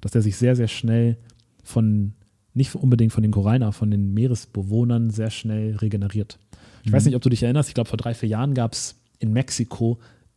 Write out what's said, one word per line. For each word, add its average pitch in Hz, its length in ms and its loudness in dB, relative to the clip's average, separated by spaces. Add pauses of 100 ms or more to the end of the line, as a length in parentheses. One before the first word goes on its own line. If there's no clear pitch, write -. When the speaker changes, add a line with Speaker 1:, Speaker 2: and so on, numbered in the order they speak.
Speaker 1:
dass - 120 -8
der 113 100 4
sich 104 140 0
sehr, 123 180 2
sehr 120 140 2
schnell 117 480 0 (480)
von, 107 480 0 (420)
nicht 131 220 0
unbedingt 117 360 4
von 113 100 0
den 107 100 2
Korallen, 104 320 2
aber 104 80 0
von 107 180 -2
den 101 240 0
Meeresbewohnern 117 960 0
sehr 110 200 -4
schnell 107 460 -4
regeneriert. 101 600 -4 (440)
Ich 107 80 -4
Speaker 2:
Mhm. 104 40 4
Speaker 1:
weiß 104 100 6
nicht, 123 100 4
ob 123 80 -2
du 131 60 4
dich 120 140 0
erinnerst, 131 260 2
ich - 60 -14
glaube, 117 160 -2
vor 113 60 -4
drei, 117 180 -4
vier 113 140 -4
Jahren 123 260 -2
gab's - 420 -4 (220)
in 107 140 -2
Mexiko 117 640 -2 (380)